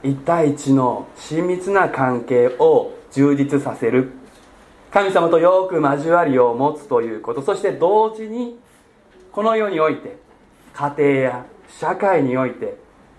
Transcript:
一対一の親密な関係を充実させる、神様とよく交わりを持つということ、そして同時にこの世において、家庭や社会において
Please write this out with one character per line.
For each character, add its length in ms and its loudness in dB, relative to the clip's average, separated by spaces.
一 140 -2
対 340 2
一 240 0
の 320 0
親 300 -6
密 240 -4
な 180 2
関 360 -2
係 240 4
を 340 4
充 260 2
実 220 0
さ 160 -6
せ 160 -2
る、 220 2
神 200 0
様 180 2
と 100 4
よ 280 4
く 140 -4
交 300 0
わ 140 4
り 140 2
を 160 4
持 180 0
つ 160 -16
と 140 0
い 140 -8
う 40 -12
こ 140 -8
と、 80 -8
そ 120 -2
し 60 -8
て 120 -2
同 420 0
時 140 -12
に 300 -8
こ 120 -6
の 120 2
世 140 0
に 120 -4
お 100 2
い 80 -4
て、 180 -16
家 260 -6
庭 120 4
や 340 -2
社 280 -6
会 260 2
に 140 -2
お 100 0
い 80 -8
て 240 -10